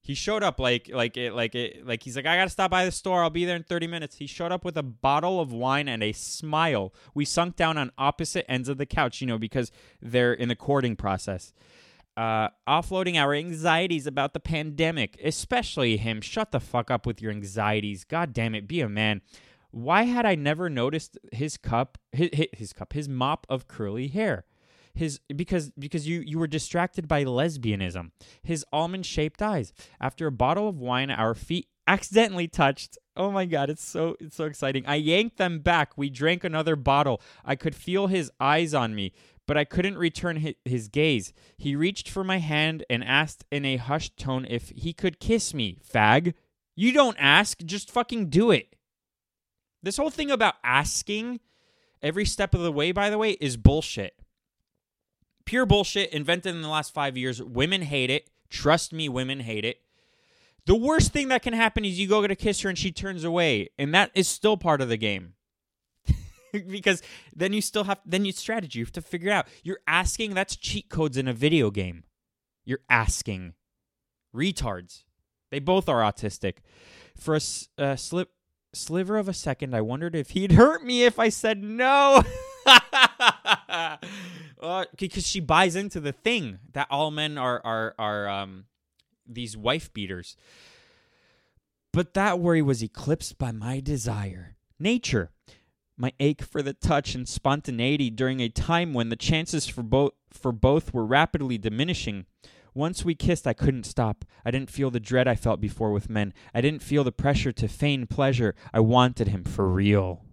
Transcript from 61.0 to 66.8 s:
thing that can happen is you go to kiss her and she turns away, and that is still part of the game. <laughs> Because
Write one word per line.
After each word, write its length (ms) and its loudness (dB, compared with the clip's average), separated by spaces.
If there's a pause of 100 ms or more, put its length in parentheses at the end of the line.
thing 160 0
that 160 2
can 80 -2
happen 320 2
is 160 -2
you 80 0
go 180 4
to 80 0
kiss 280 -2
her 60 -2
and 80 -4
she 140 -2
turns 320 -8
away, 460 0 (100)
and 160 -2
that 180 4
is 140 2
still 300 2
part 240 2
of 80 0
the 80 0
game. 380 -4 (720)
<laughs> 40 4 (400)
Because 480 0 (320)